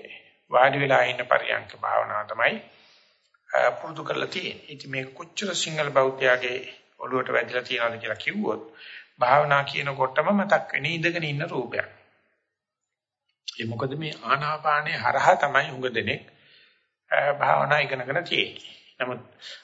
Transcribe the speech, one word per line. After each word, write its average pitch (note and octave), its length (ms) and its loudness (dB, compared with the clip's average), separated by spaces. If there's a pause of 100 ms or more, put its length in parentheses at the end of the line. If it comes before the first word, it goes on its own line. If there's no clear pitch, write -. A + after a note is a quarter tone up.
(500)
වාඩි C3+ 280 6
වෙලා C3+ 240 4
ඉන්න B2+ 220 -2
පරියන්ක A#2 520 0
භාවනාව G#2 500 -2
තමයි, A#2 280 0 (960)
අ, C2 80 2 (120)
පුරුදු - 340 -8
කරලා C3+ 240 -4
තියෙන්නේ. - 400 -10
ඉතින් C#3 220 -16
මේක C3 220 -6
කොච්චර F3 400 -8
සිංහල D#3 380 -2
බෞද්ධයාගේ C3 680 2 (380)
ඔළුවට B2+ 360 -4
වැදිලා A#2+ 300 0
තියෙනවද A#2 360 -2
කියලා A2 180 -6
කිව්වොත් D#3 460 -2 (520)
භාවනා C#3 500 6
කියනකොටම C#3 680 0
මතක් G3+ 380 4
වෙන්නේ D3+ 260 -2
ඉඳගෙන E3+ 300 -2
ඉන්න D3 200 -2
රූපයක්. B2+ 440 -4 (1600)
ඒ - 180 -10
මොකද B2 280 -4
මේ D3+ 260 -6
ආනාපානයේ D3 760 0
හරහා C#3 400 4
තමයි C#3 300 2
හුඟ B2+ 240 -4
දෙනෙක්, A2+ 320 -2 (880)
අ, D3 60 2 (160)
භාවනා C#3+ 460 4
ඉගෙනගෙන C3+ 440 -2
තියෙන්නේ. - 520 -4 (200)
නමුත් B2 260 -6 (440)